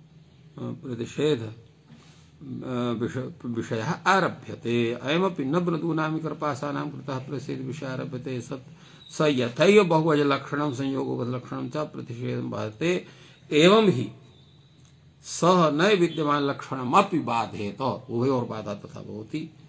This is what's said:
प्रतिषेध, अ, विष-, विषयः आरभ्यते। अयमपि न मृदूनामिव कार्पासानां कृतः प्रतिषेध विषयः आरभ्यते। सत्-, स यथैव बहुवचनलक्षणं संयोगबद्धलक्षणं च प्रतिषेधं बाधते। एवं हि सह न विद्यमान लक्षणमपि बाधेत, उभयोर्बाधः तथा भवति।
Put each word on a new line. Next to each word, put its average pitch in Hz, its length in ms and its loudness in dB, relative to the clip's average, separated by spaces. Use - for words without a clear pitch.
प्रतिषेध, 123 840 -2
अ, 110 120 -10
विष-, 120 520 -6
विषयः 117 460 -4
आरभ्यते। 120 1000 0
अयमपि 156 520 -2
न 139 120 0
मृदूनामिव 156 680 0
कार्पासानां 147 680 -4
कृतः 131 280 -8
प्रतिषेध 135 420 -8
विषयः 131 320 -8
आरभ्यते। 127 480 -6
सत्-, - 720 -14
स - 80 -2
यथैव 151 640 6
बहुवचनलक्षणं 147 880 2
संयोगबद्धलक्षणं 131 960 -4
च 139 60 -6
प्रतिषेधं 123 760 -6
बाधते। 110 560 -2
एवं 190 360 8
हि 123 240 2
सह 175 480 4
न 147 120 0
विद्यमान 160 600 2
लक्षणमपि 139 760 0
बाधेत, 104 640 -4
उभयोर्बाधः 113 920 -2
तथा 101 280 -14
भवति। 107 480 -10